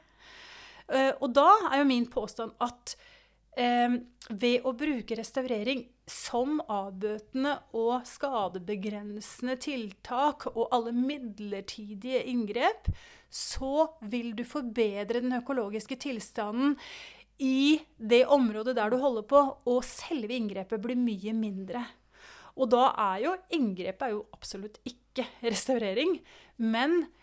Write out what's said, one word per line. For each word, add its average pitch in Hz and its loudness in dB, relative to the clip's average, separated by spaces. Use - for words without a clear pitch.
Eh, 269 4
og 254 0
da 294 10
er 277 4
jo 277 6
min 240 2
påstand 226 -6
at, - -6
eh, 240 4
ved 240 2
å 254 0
bruke 240 -4
restaurering 247 -2
som 277 -2
avbøtende 214 -4
og 240 -2
skadebegrensende 208 -6
tiltak 262 -4
og 226 0
alle 233 0
midlertidige 214 -4
inngrep, 247 -2
så 285 2
vil 233 -6
du 240 -6
forbedre 226 -2
den 254 0
økologiske 240 -4
tilstanden 240 -2
i 277 4
det 233 6
området 233 4
der 214 2
du 254 2
holder 233 0
på, 285 8
og 247 2
selve 247 -4
inngrepet 202 -4
blir 247 -2
mye 220 0
mindre. 208 -4
Og 254 2
da 247 6
er 202 -2
jo, 349 0
inngrepet 190 -2
er 220 -4
jo 208 -6
absolutt 208 -10
ikke - -8
restaurering, 233 0
men 262 2